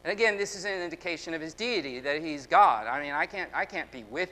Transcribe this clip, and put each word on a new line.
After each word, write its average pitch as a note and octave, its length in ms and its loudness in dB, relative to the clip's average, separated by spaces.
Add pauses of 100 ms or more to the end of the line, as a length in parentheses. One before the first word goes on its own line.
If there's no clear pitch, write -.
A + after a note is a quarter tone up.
And F3+ 80 -2
again, G#3 260 2
this G3+ 160 -2
is F#3 100 -10
an F#3+ 160 -2
indication E3+ 540 -6
of D#3+ 60 -4
his D#3+ 140 -8
deity, E3+ 440 -2
that C#3+ 240 -2
he's D3 240 -6
God. D3+ 400 8
I C3+ 160 -2
mean, C#3+ 100 -4
I D#3 140 2
can't, F3+ 260 -8
I E3 120 0
can't - 260 -8
be A#2+ 140 -12
with D#3 280 -4